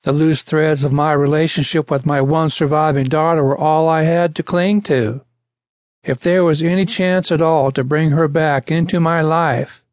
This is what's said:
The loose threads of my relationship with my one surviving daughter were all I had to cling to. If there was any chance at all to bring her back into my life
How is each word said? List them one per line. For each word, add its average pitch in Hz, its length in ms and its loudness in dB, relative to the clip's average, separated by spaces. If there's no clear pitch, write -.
The 139 80 -2
loose 151 300 0
threads 156 420 0
of 139 80 -2
my 147 220 0
relationship 151 760 -2
with 139 140 -2
my 143 140 0
one 156 300 0
surviving 151 560 0
daughter 156 380 0
were 135 140 0
all 156 300 2
I 160 160 2
had 165 320 0
to 165 80 -6
cling 196 400 0
to. 127 380 -2
If 131 160 -4
there 180 240 2
was 156 200 2
any 180 220 0
chance 185 460 -2
at 160 100 2
all 156 320 2
to 135 100 -2
bring 151 280 0
her 160 160 2
back 147 440 0
into 165 280 0
my 165 220 0
life 156 720 -2